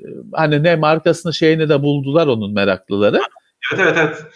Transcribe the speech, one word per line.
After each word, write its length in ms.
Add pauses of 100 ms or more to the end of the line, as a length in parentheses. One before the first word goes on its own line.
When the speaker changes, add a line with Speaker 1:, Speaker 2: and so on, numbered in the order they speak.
(340)
Speaker 1:
hani 300
ne 120
markasını 580
şeyini 360
de 140
buldular 440
onun 260
meraklıları. 680 (540)
Speaker 2:
Evet, 120
evet, 120
evet. 260 (100)